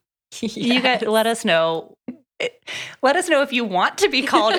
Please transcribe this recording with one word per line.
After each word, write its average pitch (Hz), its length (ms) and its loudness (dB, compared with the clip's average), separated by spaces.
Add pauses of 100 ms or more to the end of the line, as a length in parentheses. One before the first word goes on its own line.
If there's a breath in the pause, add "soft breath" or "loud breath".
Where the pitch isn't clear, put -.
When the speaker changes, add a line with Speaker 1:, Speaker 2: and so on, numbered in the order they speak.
(420)
Speaker 1:
You 240 400 -2
guys, 247 200 0
Speaker 2:
Yes. - 20 -6
Speaker 1:
let 220 220 2
us 226 180 -2
know. 165 520 0 (1080 loud breath)
Let 262 140 2
us 359 140 -2
know 285 120 4
if 277 100 -2
you 240 140 0
want 190 340 -2
to 392 100 4
be 330 120 -2
called 226 380 2